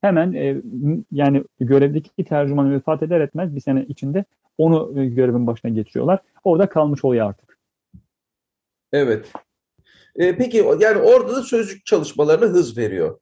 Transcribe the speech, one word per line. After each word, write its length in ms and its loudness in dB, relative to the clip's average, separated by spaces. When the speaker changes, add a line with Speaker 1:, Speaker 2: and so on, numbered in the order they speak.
Speaker 1:
Hemen, 320 2
e, 200 -2
m-, 460 -4
yani 320 2
görevdeki 640 0
tercümanı 500 0
vefat 280 -2
eder 180 0
etmez 360 -4
bir 40 -8
sene 280 -2
içinde 360 -6
onu, 420 0
e, 60 0
görevin 400 0
başına 240 -6
getiriyorlar. 480 -2
Orada 240 2
kalmış 360 -2
oluyor 240 2
artık. 300 -14
Speaker 2:
Evet. 400 0
E, 200 0
peki, 260 0
o, 180 2
yani 220 4
orada 340 4
da 60 -4
sözlük 440 -4
çalışmalarına 600 0
hız 320 0
veriyor. 420 -4